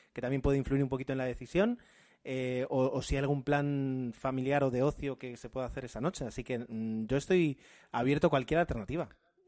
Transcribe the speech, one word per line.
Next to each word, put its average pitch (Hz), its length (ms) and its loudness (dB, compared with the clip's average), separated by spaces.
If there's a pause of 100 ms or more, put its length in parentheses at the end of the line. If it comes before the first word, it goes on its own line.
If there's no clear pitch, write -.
(120)
que - 80 -12
también 131 220 0
puede 139 160 4
influir 139 260 2
un 131 40 0
poquito 131 220 -4
en 135 80 -2
la 131 60 -2
decisión. 175 560 0 (420)
Eh, 127 460 -2
o, 131 220 4
o 135 100 -2
si - 160 -2
hay 135 40 2
algún 139 240 2
plan 139 720 0
familiar 135 480 0
o 135 80 4
de 123 120 2
ocio 139 360 -2
que 123 200 -12
se 123 100 -12
pueda 131 180 -4
hacer 127 200 -8
esa 113 160 -8
noche. 151 240 -2
Así 117 180 -8
que, 127 140 -2
mm, 110 480 -4
yo 131 100 0
estoy 151 420 2 (340)
abierto 135 340 2
a 160 40 4
cualquier 151 300 2
alternativa. 127 480 -4 (400)